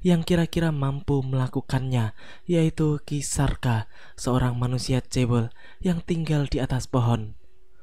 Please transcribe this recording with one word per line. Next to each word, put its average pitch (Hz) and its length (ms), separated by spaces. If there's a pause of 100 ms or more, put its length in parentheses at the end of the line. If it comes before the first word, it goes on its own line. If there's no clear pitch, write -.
yang 170 200
kira-kira 165 480
mampu 139 520
melakukannya, 131 880 (320)
yaitu 160 600
Ki 147 200
Sarka, 123 640 (280)
seorang 123 440
manusia 123 400
cebol 120 480 (320)
yang 170 240
tinggal 156 440
di 147 120
atas 131 240
pohon. 117 480 (500)